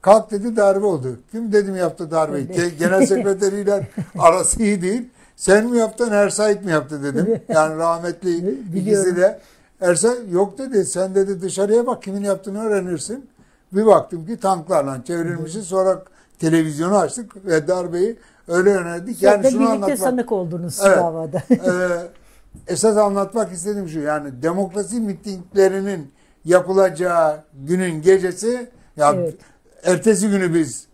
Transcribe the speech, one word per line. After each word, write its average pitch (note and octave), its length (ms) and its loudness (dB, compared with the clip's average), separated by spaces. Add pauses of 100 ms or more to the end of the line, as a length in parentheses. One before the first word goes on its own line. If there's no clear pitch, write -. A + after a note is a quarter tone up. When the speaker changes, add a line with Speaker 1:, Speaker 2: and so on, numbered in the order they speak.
Speaker 1:
"Kalk," A3 280 6
dedi, A3 260 -4
"darbe G3 300 2
oldu." C3 320 -2 (120)
"Kim," A3+ 220 -6
dedim, G3 240 2
"yaptı E3+ 340 -4
darbeyi?" D3+ 380 0
Speaker 2:
Tabii. - 100 -6
Speaker 1:
Ge-, F3 200 -2
genel F3 280 4
sekreteriyle G3 800 0 (140)
Speaker 2:
<laughs> - 160 -12
Speaker 1:
arası F3 440 4
iyi G3+ 200 2
değil. A3+ 260 -4 (280)
"Sen G#3 300 4
mi A#3+ 120 0
yaptın, A3+ 340 0
Ersait G#3 520 0
mi F#3+ 80 -4
yaptı?" D3 300 -2
dedim. D#3 420 -2
Speaker 2:
<laughs> - 40 -20
Speaker 1:
Yani D#3 280 2
rahmetli E3+ 600 -2
Speaker 2:
Biliyorum. A3 280 -4 (120)
Speaker 1:
ikisi F#3 400 2
de. F3+ 240 2 (400)
Ersait, F#3 380 2 (140)
"Yok," G3 260 0
dedi, B3+ 260 -2
"sen," F#3+ 300 -4
dedi, G3 280 0
"dışarıya G#3 440 0
bak, A#3+ 160 -4
kimin G3 200 -8
yaptığını G3+ 420 -4
öğrenirsin." G3+ 600 -4 (460)
Bir G#3 140 2
baktım E3+ 400 4
ki A3+ 140 -8
tanklarla D#3 640 -2
çevrilmişiz. E3+ 520 -6
Speaker 2:
Evet. G#3 100 -12
Speaker 1:
Sonra F#3+ 360 0 (360)
televizyonu D#3+ 600 0
açtık F#3+ 480 -6
ve D#3+ 220 0
darbeyi F3+ 500 -2 (300)
öyle F#3 220 4
yönettik. F3 460 -4
Speaker 2:
Sonra G3 140 6
Speaker 1:
Yani G3+ 200 4
şunu A#3+ 100 0
Speaker 2:
birlikte A3+ 140 4
Speaker 1:
anlatmak G3 240 -2
Speaker 2:
sanık B3+ 340 -2
oldunuz F3 540 -6
Speaker 1:
Evet. F#3+ 120 6
Speaker 2:
davada. E3 480 -2
<laughs> - 40 -4
Speaker 1:
Ee, F3+ 380 2 (800)
esas G#3 280 2
anlatmak G3+ 560 0
istediğim F#3+ 360 -8
şu, D#3 120 -6
yani D3 420 -6
demokrasi F#3 580 -4
mitinglerinin F#3+ 1120 -2 (340)
yapılacağı F3 960 2 (260)
günün E3+ 360 -2
gecesi, F#3+ 640 2 (300)
yani D3 240 2
Speaker 2:
Evet. D#3+ 140 -4 (480)
Speaker 1:
ertesi F#3 460 2
günü F#3+ 260 0
biz D3+ 400 -2